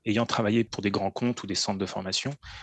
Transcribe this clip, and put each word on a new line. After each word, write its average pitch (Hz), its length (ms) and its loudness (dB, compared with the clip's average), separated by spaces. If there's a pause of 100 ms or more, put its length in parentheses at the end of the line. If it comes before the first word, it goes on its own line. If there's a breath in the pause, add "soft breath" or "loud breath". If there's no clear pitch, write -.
Ayant 113 180 4
travaillé 113 400 4
pour - 160 -10
des 101 100 2
grands 98 200 0
comptes 120 320 -2
ou - 40 -8
des 95 80 -2
centres 98 240 0
de 98 60 0
formation, 95 480 -4 (300 loud breath)